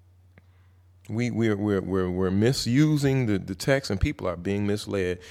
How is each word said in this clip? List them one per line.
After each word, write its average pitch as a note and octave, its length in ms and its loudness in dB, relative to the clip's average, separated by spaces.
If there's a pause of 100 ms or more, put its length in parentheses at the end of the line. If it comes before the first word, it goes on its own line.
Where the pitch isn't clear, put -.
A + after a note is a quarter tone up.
(1080)
We, A#2 220 -2
we're, A2 260 0
we're, G2+ 240 0
we're, F#2 280 0
we're F#2 220 0
misusing C3+ 960 2
the, G#2 120 2
the F2+ 180 -6
text, C3+ 360 0
and G2 80 -2
people D3 260 -2
are F2 120 -4
being G2+ 280 -2
misled G2 540 -2 (120)